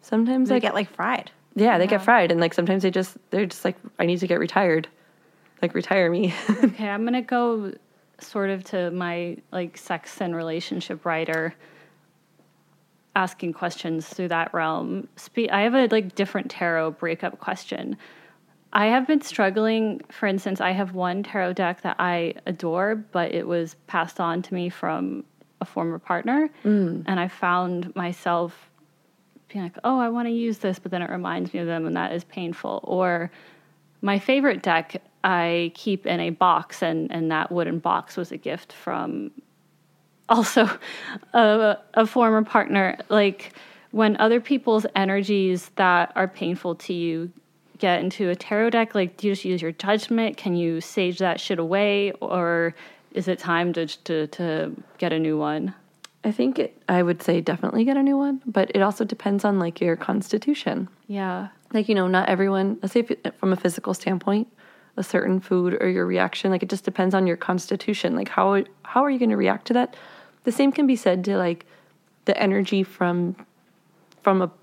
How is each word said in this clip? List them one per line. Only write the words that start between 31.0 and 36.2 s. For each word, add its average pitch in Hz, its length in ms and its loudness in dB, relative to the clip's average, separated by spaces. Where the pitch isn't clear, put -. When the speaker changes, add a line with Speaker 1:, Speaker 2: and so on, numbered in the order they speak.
Speaker 3:
it 170 100 -4
reminds 180 440 -6
me 180 60 -4
of 170 60 -4
them, 165 200 -4
and 170 100 -2
that 175 160 -4
is 175 120 -6
painful. - 600 -8
Or 175 460 0
my 202 160 0
favorite 262 440 2
deck 165 400 0
I 170 500 2
keep 190 320 -4
in 175 140 0